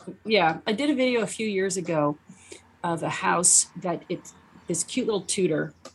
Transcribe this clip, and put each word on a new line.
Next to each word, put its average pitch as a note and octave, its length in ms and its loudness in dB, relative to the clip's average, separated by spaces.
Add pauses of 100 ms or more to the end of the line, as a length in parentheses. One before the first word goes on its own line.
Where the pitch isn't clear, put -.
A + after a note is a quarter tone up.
(260)
Yeah, F3 320 4 (100)
I A3 60 0
did C#4+ 160 2
a C#4+ 60 2
video B3 260 2
a G3 60 -2
few A3 200 -4
years F#3+ 300 0
ago D#3 400 0 (680)
of E3 200 -4
a D3+ 60 -4
house F3 580 2 (100)
that E3+ 320 -4
it's - 240 -8 (340)
this E3+ 160 -2
cute A#3+ 240 -4
little G#3 140 0
Tudor, D#3 520 0 (220)